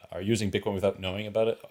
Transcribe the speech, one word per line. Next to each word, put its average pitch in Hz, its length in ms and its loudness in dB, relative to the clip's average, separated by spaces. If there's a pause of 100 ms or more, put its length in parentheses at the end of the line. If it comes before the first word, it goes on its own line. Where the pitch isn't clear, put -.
(120)
are 87 100 -6
using 104 280 2
Bitcoin 101 240 0
without 98 260 2
knowing 95 280 -4
about 110 220 2
it 113 100 -2 (120)